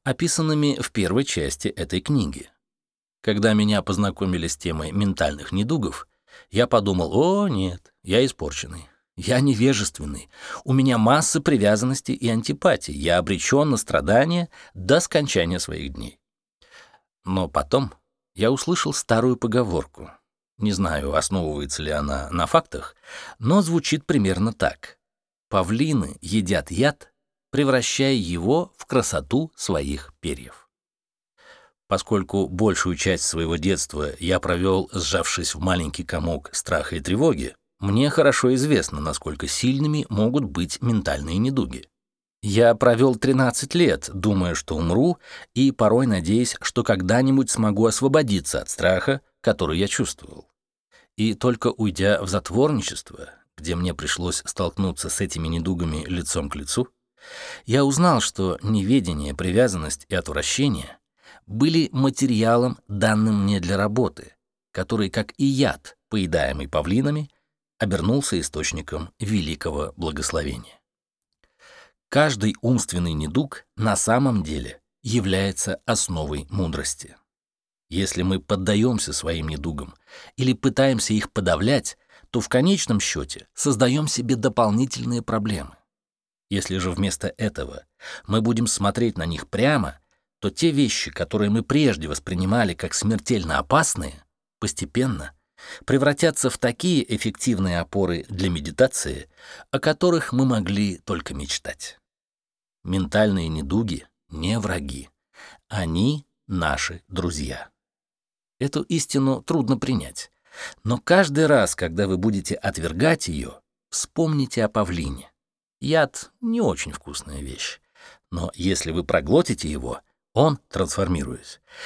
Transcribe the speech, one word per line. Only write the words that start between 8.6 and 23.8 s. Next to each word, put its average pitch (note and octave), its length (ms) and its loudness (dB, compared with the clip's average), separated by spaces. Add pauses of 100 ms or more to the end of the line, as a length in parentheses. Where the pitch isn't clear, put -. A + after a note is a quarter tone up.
я B2 240 0
невежественный, G#2 920 0 (340)
у C#3 80 0
меня C3 240 4
масса C#3 440 4
привязанностей B2+ 760 2
и A#2 140 -2
антипатий, A2+ 640 0
я D#2+ 240 2
обречен G2+ 520 2
на A#2+ 60 2
страдания B2+ 720 2 (240)
до G2 280 2
скончания F2+ 580 0
своих D#2 340 -8
дней». - 280 -14 (1040)
Но F#2 240 -2
потом F#2 440 0 (420)
я A2 160 2
услышал D#3 440 0
старую A#2+ 420 2
поговорку. G#2+ 720 -2 (460)
Не G#2 160 0
знаю, D#2 420 -2
основывается D2+ 680 -2
ли D2+ 80 -4
она D2 400 -4
на E2+ 160 -2
фактах, - 500 -2 (420)
но D3 220 4
звучит E3 460 0